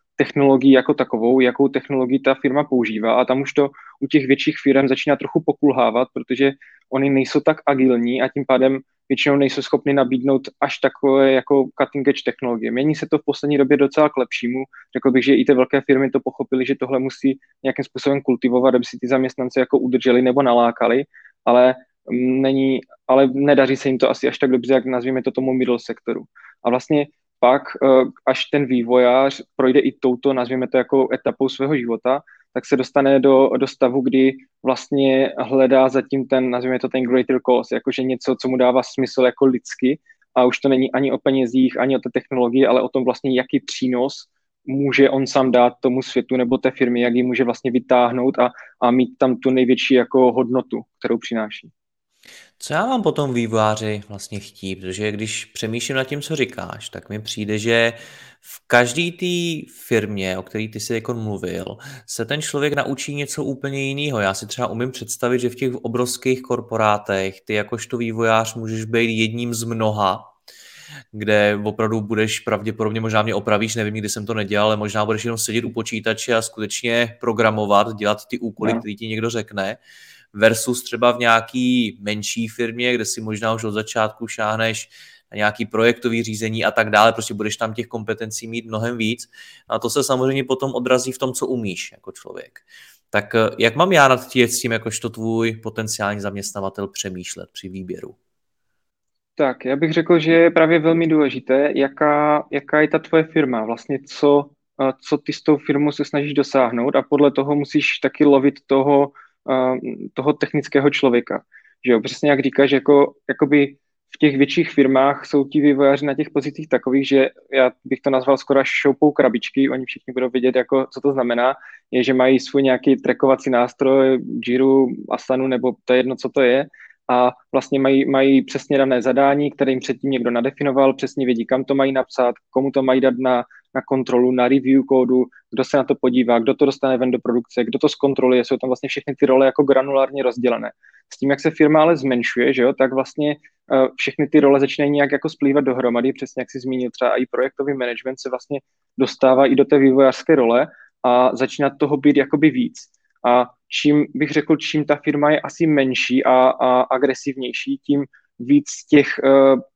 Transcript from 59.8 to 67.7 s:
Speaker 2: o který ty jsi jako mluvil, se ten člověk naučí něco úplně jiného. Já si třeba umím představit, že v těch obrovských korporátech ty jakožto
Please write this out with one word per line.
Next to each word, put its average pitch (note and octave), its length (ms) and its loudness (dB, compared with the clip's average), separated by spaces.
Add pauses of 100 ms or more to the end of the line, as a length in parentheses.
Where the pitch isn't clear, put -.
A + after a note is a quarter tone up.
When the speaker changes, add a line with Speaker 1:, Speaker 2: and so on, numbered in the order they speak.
Speaker 2:
o F#2+ 40 -8
který A2 280 -10
ty A2 100 -12
jsi - 140 -6
jako A2+ 200 -6
mluvil, F#2 500 -8 (420)
se - 180 -10
ten D3 180 -6
člověk D3 300 -4
naučí C#3+ 420 -6
něco C#3+ 300 -8
úplně C#3 380 -8
jiného. C#3 360 -4
Já G2 160 0
si - 120 -10
třeba A#2+ 220 -6
umím A#2+ 220 -6
představit, B2 500 -4
že B2 80 -2
v A#2+ 60 -8
těch B2+ 200 -6
obrovských B2 680 -4
korporátech G#2 1000 -2
ty - 140 -8
jakožto G#2+ 420 -6